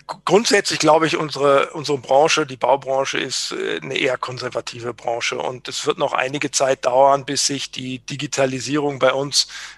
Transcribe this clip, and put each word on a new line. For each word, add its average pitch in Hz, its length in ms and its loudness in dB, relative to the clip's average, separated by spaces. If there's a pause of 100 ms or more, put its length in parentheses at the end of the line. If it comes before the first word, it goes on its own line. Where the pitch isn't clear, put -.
gr-, - 180 -14
grundsätzlich 202 540 2
glaube 156 260 6
ich, 151 120 0
unsere, 139 560 2
unsere 143 260 -2
Branche, 147 480 2
die 131 100 -12
Baubranche, 135 600 0
ist, - 320 -6
äh, - 280 -4
eine 147 160 -6
eher 131 220 0
konservative 123 800 -8
Branche. 120 420 -4
Und 127 300 -6
es - 180 -8
wird - 140 -2
noch 143 140 -2
einige 139 360 -2
Zeit 135 360 0
dauern, 135 380 4
bis 139 220 -2
sich 139 240 -4
die 127 300 -10
Digitalisierung 135 1000 -2
bei 127 160 4
uns 139 340 -2 (300)